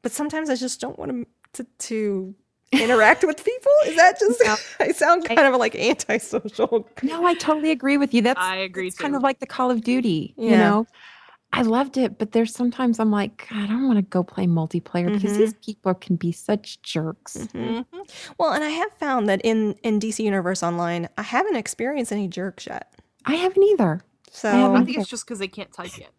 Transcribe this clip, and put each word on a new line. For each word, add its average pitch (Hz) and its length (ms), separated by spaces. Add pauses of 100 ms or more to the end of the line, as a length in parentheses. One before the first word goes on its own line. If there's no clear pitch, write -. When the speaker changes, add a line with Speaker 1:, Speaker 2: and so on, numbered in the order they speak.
Speaker 1:
but 240 100
sometimes 302 380
I 262 60
just 247 240
don't 254 180
want 254 280 (280)
to, 254 100
to, - 40 (200)
to 196 460 (380)
interact 226 520
with 302 200
people. 508 280 (140)
Is 320 100
that 330 240
just, 466 240
Speaker 2:
No. 214 120 (240)
Speaker 1:
<laughs> - 60
I - 60
sound 330 380
Speaker 2:
I 233 40
Speaker 1:
kind 277 180
of, 254 60
like, 226 160
antisocial. 220 1120 (140)
Speaker 2:
No, 320 240
I 349 80
totally 311 380
agree 277 240
with 277 180
you. 233 80
That's, 240 160
Speaker 3:
I 185 180
agree 190 340
Speaker 2:
that's - 80
kind 285 160
Speaker 3:
too. - 20
Speaker 2:
of 247 80
like 269 160
the 262 60
Call 254 260
of 226 100
Duty, 233 540
you 226 140
Speaker 1:
Yeah. 226 80
Speaker 2:
know? 214 280 (640)
I - 120
loved 254 340
it, 254 220
but 214 140
there's 226 220
sometimes 240 460
I'm 220 100
like, 208 380
"God, 208 140
I 202 60
don't 247 200
wanna 208 140
go 185 200
play 190 240
multiplayer 175 640
because 202 220
Speaker 1:
Mm-hmm. 208 80
Speaker 2:
these 220 140 (100)
people 196 300
can 180 220
be 170 140
such - 520
jerks." - 560
Speaker 1:
Mm-hmm. 226 200 (200)
Speaker 3:
Mm-hmm. 339 220 (360)
Speaker 1:
Well, 311 160
and 294 100
I 302 60
have 339 320
found 254 300
that 190 120
in, 220 300 (100)
in 214 160
D 220 120
C 220 140
Universe 190 380
Online, 170 540
I 208 60
haven't 302 340
experienced 233 560
any 202 160
jerks 180 380
yet. - 260 (320)
Speaker 2:
I 302 120
haven't 381 260
either. 240 400 (280)
Speaker 1:
So - 200
Speaker 2:
I 240 60
haven't 247 200
Speaker 3:
I - 40
think - 100
Speaker 2:
either. 311 100
Speaker 3:
it's 285 80
just - 180
'cause 226 120
they 190 100
can't - 240
type 180 240
yet. 85 220